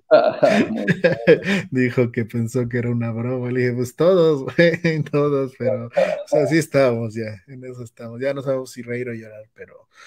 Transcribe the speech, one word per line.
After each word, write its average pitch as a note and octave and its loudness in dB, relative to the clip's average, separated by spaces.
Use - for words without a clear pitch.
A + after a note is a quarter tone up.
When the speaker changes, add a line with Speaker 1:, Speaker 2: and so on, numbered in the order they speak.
Speaker 1:
<laughs> - 4
muy A3 -6
bien. - -
Speaker 2:
<laughs> F3 2
Dijo B2 0
que A#2 -4
pensó A#2+ -4
que B2 -4
era A#2+ -2
una A#2 -2
broma. B2 -4
Le B2+ -2
dije, B2 2
pues B2 -4
todos, D#3+ 4
<laughs> B2+ -10
güey, E3+ 2
todos, C#3+ -2
pero, A#2 -4
o - -2
sea, D3+ 2
sí D#3+ 2
estamos A#2+ 0
ya, G#2+ -10
en C3 -18
eso B2+ -14
estamos. A#2 -16
Ya C3+ -2
no C#3 -8
sabemos C3 -4
si B2 -14
reír A#2+ -6
o A#2 -8
llorar, G#2+ -16
pero - -20